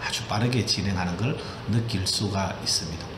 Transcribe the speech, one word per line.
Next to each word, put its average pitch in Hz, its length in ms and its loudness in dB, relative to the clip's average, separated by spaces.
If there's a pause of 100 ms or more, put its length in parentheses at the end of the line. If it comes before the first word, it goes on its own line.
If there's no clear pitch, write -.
아주 - 200 -2
빠르게 117 420 4
진행하는 92 520 0
걸 127 200 0 (320)
느낄 101 380 2
수가 98 560 0
있습니다. - 540 -2